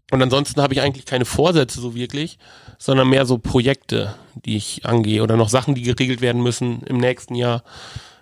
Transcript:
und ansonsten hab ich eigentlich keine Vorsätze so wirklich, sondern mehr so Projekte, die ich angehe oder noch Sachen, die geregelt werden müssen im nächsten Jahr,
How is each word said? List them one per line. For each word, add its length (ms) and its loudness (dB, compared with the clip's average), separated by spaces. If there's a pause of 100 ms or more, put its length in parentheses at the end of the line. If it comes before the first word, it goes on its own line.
(120)
und 120 2
ansonsten 380 0
hab 100 2
ich 100 0
eigentlich 240 -2
keine 200 0
Vorsätze 540 2
so 140 -8
wirklich, 460 -8 (400)
sondern 300 4
mehr 180 4
so 100 2
Projekte, 800 -2 (300)
die 120 -2
ich 280 -8
angehe 360 2
oder 160 2
noch 120 4
Sachen, 260 0
die 80 -8
geregelt 380 -2
werden 200 0
müssen 420 -2
im 140 -4
nächsten 380 -2
Jahr, 280 -2 (580)